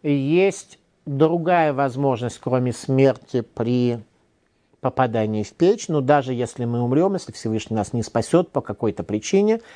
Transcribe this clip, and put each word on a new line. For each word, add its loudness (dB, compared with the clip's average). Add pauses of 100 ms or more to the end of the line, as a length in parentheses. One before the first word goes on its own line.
есть 0 (260)
другая 2
возможность, -2
кроме 0
смерти 0
при -2 (800)
попадании 0
в -12
печь, 2
но 0
даже 2
если -4
мы -2
умрём, 2
если -8
Всевышний -4
нас -2
не -2
спасёт 0
по -2
какой-то -4
причине, 0 (160)